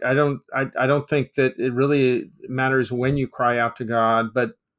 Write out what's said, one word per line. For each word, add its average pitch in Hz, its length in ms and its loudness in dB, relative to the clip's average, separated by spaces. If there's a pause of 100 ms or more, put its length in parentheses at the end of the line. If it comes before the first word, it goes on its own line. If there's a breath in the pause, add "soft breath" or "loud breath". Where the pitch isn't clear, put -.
I 127 100 0
don't, 143 280 0 (140)
I, 135 120 -2 (120)
I 131 80 2
don't 143 220 0
think 139 240 -2
that 131 260 0
it 127 140 -2
really 131 580 0 (160)
matters 127 440 0
when 127 260 0
you 131 100 -2
cry 120 320 0
out 117 160 -2
to 123 100 -8
God, 113 480 2
but 120 200 0 (240)